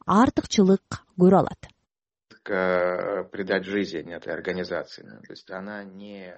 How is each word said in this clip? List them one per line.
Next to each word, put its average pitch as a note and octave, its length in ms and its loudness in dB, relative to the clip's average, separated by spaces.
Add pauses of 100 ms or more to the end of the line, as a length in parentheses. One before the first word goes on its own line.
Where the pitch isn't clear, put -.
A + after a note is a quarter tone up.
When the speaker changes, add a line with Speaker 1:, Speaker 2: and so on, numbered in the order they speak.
Speaker 1:
артыкчылык - 1000 2 (160)
көрө F3+ 200 8
алат? - 280 -4 (760)
Speaker 2:
К, F#2 880 -2
придать F#2+ 340 0
жизнь F#2 460 -4
этой E2+ 200 -10
организации. F2 680 -6
То - 320 -20
есть - 160 -20
она G2 340 -12
не, G2 540 -18